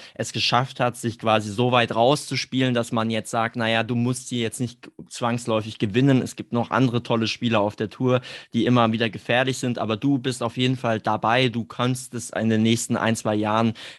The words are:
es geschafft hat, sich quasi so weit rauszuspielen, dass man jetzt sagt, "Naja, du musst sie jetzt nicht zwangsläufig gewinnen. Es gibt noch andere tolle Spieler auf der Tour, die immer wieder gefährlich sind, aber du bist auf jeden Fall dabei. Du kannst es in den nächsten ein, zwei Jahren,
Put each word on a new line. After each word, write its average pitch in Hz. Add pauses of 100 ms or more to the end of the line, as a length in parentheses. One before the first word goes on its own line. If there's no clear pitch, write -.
(140)
es -
geschafft 120
hat, 123
sich 113
quasi 110
so 120
weit 117
rauszuspielen, 131
dass 117
man 113
jetzt 110
sagt, 113
"Naja, 113
du 117
musst 123
sie 123
jetzt 113
nicht - (180)
zwangsläufig 117
gewinnen. 123
Es -
gibt -
noch 120
andere 120
tolle 113
Spieler 113
auf 104
der 110
Tour, 127 (320)
die 117
immer 120
wieder 113
gefährlich 127
sind, 123
aber 110
du 139
bist 123
auf 117
jeden 127
Fall 113
dabei. 113
Du 113
kannst 127
es 117
in 110
den 110
nächsten 113
ein, 110
zwei 107
Jahren, 107 (260)